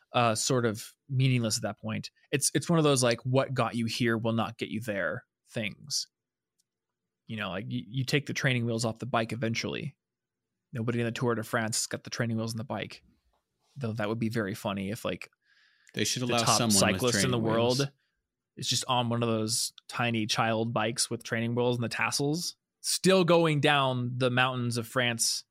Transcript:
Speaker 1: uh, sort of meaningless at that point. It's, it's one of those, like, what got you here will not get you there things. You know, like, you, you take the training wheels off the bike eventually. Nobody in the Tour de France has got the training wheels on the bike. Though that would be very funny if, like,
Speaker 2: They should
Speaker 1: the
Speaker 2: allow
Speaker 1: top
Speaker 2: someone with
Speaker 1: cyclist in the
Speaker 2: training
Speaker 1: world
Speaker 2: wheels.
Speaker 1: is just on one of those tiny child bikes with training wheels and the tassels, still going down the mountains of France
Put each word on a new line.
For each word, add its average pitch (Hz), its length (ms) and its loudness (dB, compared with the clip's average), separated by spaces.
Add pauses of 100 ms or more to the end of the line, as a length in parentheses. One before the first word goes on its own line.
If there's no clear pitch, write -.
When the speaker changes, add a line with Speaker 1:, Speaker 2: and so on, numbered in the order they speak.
(120)
Speaker 1:
uh, 120 220 4
sort 120 320 2
of 110 280 -4 (160)
meaningless 127 460 2
at 113 80 -4
that 101 160 -6
point. 107 300 -8 (200)
It's, 143 240 0
it's 147 160 0
one 165 80 6
of 156 60 6
those, 139 180 6
like, 120 240 2
what 131 260 2
got 117 220 0
you 117 120 0
here 117 300 2
will 113 180 0
not 107 220 -2
get - 120 -6
you 101 120 -6
there 101 440 -4 (260)
things. - 560 -6 (1200)
You 117 120 -10
know, 101 120 -6
like, 95 180 -6
you, 123 200 -6
you 127 160 -4
take 147 220 0
the - 80 -6
training 123 320 0
wheels 117 180 -2
off 110 140 -4
the 117 80 -8
bike 117 260 0
eventually. 113 640 -4 (760)
Nobody 120 280 -2
in 117 60 0
the 113 60 -4
Tour 120 220 -2
de 110 80 -4
France 113 360 -2
has - 80 -4
got - 180 -8
the - 60 -16
training 117 260 -2
wheels 113 180 -4
on 113 40 -8
the 110 60 -8
bike. - 380 -8 (760)
Though 117 180 -4
that 107 140 -2
would 113 120 -2
be 113 80 0
very 107 260 -2
funny 98 360 -4
if, 113 140 -6
like, 92 260 -6 (640)
Speaker 2:
They 110 100 -2
should 123 180 -2
Speaker 1:
the 127 40 -4
Speaker 2:
allow 120 180 0
Speaker 1:
top 110 140 4
Speaker 2:
someone 110 340 4
with 98 80 -2
Speaker 1:
cyclist 113 240 2
in 127 80 2
the 123 60 2
Speaker 2:
training 113 40 0
Speaker 1:
world 117 360 2
Speaker 2:
wheels. 139 120 0 (640)
Speaker 1:
is - 120 -8
just 123 180 0
on 123 220 2
one 117 160 0
of 117 40 2
those 110 440 0 (160)
tiny 117 380 0
child 113 480 0
bikes 117 360 -2
with 117 140 -8
training 117 300 -2
wheels 123 220 2
and 117 80 -2
the 113 40 -2
tassels, 143 640 -2 (280)
still 185 420 4
going 165 360 4
down 131 580 2
the 127 100 4
mountains 123 480 2
of 113 100 -4
France 120 640 0